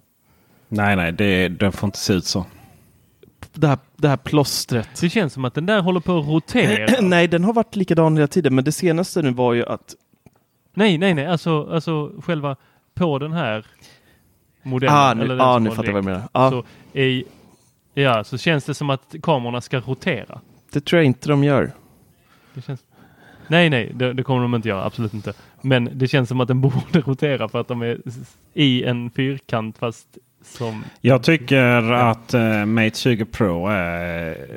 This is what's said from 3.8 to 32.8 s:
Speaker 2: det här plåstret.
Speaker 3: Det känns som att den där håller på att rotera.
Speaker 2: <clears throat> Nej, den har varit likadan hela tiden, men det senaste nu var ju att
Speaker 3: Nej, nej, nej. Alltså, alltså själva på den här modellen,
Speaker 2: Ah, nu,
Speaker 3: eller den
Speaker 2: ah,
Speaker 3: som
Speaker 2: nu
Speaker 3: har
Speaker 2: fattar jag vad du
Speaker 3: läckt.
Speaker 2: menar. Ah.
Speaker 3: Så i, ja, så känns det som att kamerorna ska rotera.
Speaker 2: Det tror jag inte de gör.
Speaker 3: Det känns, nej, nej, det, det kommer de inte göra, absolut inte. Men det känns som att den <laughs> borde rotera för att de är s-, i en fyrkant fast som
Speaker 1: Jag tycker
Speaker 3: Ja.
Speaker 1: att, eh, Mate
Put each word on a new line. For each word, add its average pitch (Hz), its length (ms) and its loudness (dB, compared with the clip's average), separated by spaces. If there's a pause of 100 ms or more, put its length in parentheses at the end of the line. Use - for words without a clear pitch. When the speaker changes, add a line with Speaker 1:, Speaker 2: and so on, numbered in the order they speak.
Speaker 2:
det 151 120 0
här 135 80 0
plåstret. - 720 -2 (120)
Speaker 3:
Det 170 80 2
känns 175 240 0
som 131 120 -6
att 120 80 -4
den 151 120 -4
där 208 160 2
håller 180 180 0
på 180 200 -2
att 147 80 -4
rotera. 214 680 0
Speaker 2:
<clears throat> 247 60 2
Nej, 175 260 4
den 170 160 2
har 226 100 2
varit 226 220 0
likadan 165 400 4
hela 151 120 4
tiden, 143 280 2
men 131 80 4
det 151 80 0
senaste 170 500 0
nu 135 100 2
var 123 220 0
ju 120 120 0
att - 300 -10 (760)
Speaker 3:
Nej, 185 240 2
nej, 190 160 2
nej. 143 120 -2
Alltså, 165 460 -2
alltså 156 400 -2 (100)
själva 143 340 -4 (400)
på 151 240 0
den 151 140 -6
här 110 320 -4 (1000)
modellen, 135 320 2
Speaker 2:
Ah, 135 180 6
nu, 113 100 -2
Speaker 3:
eller 127 120 -2
den 127 100 4
Speaker 2:
ah, 127 100 6
Speaker 3:
som 113 80 2
Speaker 2:
nu 110 60 2
Speaker 3:
har 113 60 -6
Speaker 2:
fattar 113 140 -4
jag 101 40 -2
vad 101 100 0
du 98 80 -4
Speaker 3:
läckt. 98 220 -8
Speaker 2:
menar. 127 140 4
Ah. 131 40 2
Speaker 3:
Så 127 120 -4 (360)
i, 131 240 0 (720)
ja, 123 300 2
så - 140 -10
känns 151 280 0
det 151 80 -6
som 143 160 -6
att - 340 -6
kamerorna 123 380 -2
ska - 180 -6
rotera. 127 600 -8 (320)
Speaker 2:
Det 147 100 -2
tror - 180 2
jag 160 60 6
inte 127 240 0
de 143 140 4
gör. 135 280 2 (840)
Speaker 3:
Det 131 80 -16
känns, 131 180 -12 (680)
nej, 165 220 4
nej, 120 260 -2
det, 123 180 -2
det 127 100 -4
kommer 127 180 0
de 120 140 0
inte 110 140 -2
göra, 95 140 -2
absolut 110 300 -6
inte. 104 200 -8 (280)
Men 127 320 0
det 131 140 -2
känns 131 220 0
som 127 120 -2
att 120 60 0
den 127 140 0
<laughs> - 0 -
borde 135 400 2
rotera 131 480 -2
för 120 120 -4
att - 60 -6
de 120 140 -6
är 117 240 -4
s-, 123 320 -16 (160)
i 127 300 2
en 120 280 -4
fyrkant 131 640 -6
fast - 300 -8 (380)
som 113 380 -10 (180)
Speaker 1:
Jag 123 220 4
tycker 135 340 2 (240)
Speaker 3:
Ja. 117 140 2 (140)
Speaker 1:
att, - 240 -4
eh, 110 320 2
Mate 110 320 0